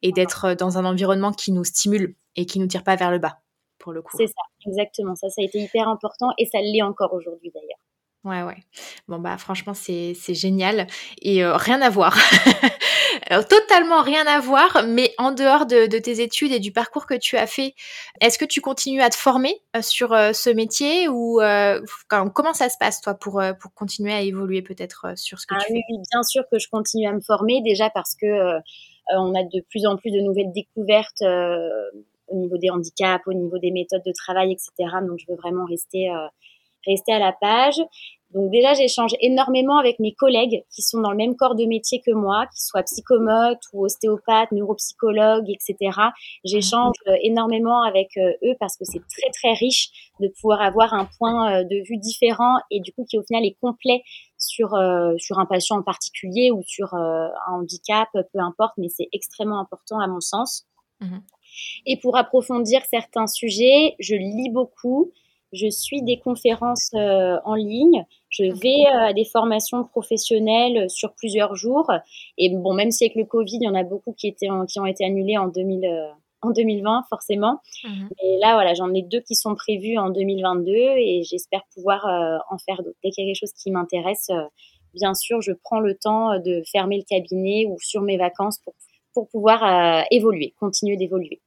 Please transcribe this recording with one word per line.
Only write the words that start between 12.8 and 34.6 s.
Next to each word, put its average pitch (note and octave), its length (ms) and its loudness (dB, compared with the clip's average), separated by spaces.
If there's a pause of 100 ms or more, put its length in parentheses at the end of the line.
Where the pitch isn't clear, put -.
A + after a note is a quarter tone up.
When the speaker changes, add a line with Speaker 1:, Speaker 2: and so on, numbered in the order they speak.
Speaker 1:
Alors, G3+ 180 2
totalement F#4 540 6
rien D4 260 2
à D4 140 4
voir, C4+ 460 4
mais A#3 320 2
en C4 140 0
dehors C4+ 340 4
de, A#3 200 6
de A3 120 0
tes A3+ 240 -4
études C4+ 300 -2
et A#3+ 80 0
du G3 120 -6
parcours A#3 340 -4
que C#4+ 80 -2
tu - 220 -2
as A3 100 2
fait, C4+ 280 -6 (460)
est-ce A#3 180 4
que D4+ 60 0
tu D4 160 -4
continues C4+ 420 -2
à A#3+ 80 6
te A#3 60 -4
former, C4 440 2 (160)
euh, A3+ 60 -2
sur, A3+ 300 0
euh, G#3+ 200 6
ce - 180 0
métier C#4+ 580 0
ou, A#3 320 2
euh, G3+ 400 4 (280)
quand, G3+ 220 0
comment D#4 240 0
ça B3 160 0
se - 80 -10
passe, - 240 0
toi, G3+ 120 -4
pour, G3 260 -6
euh, F#3+ 200 0
pour - 140 -20
continuer G#3 380 -6
à G#3 100 -2
évoluer F#3+ 400 -4
peut-être, F#3 440 -14
euh, F3+ 100 -10
sur - 220 -12
ce - 80 -16
que G3 80 -6
Speaker 2:
Ah G3 120 -2
Speaker 1:
tu A3 60 -4
Speaker 2:
oui, A#3 80 -2
Speaker 1:
fais ? A3+ 140 -8
Speaker 2:
oui, G#3+ 40 -8 (140)
bien A#3+ 100 0
sûr B3+ 280 0
que A3+ 80 2
je G#3+ 120 -6
continue G#3+ 380 -2
à G3+ 40 -2
me G3+ 80 -4
former, A3 420 0
déjà A3 280 2
parce F#3+ 240 -6
que, - 120 -6
euh, F#3+ 300 0
euh, D#3+ 40 -2 (580)
on F#3 160 0
a F#3 80 0
de F3+ 260 -4
plus G#3+ 160 -4
en G3+ 120 2
plus A3 160 -6
de G3+ 80 2
nouvelles G3 340 0
découvertes, G#3+ 680 -2
euh, F3 460 0 (600)
au F#3+ 80 -6
niveau F3+ 200 -4
des F3+ 140 0
handicaps, F3+ 560 -4
au F#3+ 80 -4
niveau F3+ 240 -4
des F3+ 140 -2
méthodes F3+ 340 -4
de F#3 60 -6
travail, F#3 400 -2
et F#3 60 -4
cetera. F3+ 440 -6